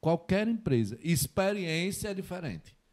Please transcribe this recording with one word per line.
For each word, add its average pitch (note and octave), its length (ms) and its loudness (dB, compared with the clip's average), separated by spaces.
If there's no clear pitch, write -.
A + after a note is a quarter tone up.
Qualquer F#3 460 2
empresa. B2 540 2
Experiência F#3 1080 0
é G3 40 -4
diferente. F3 640 -8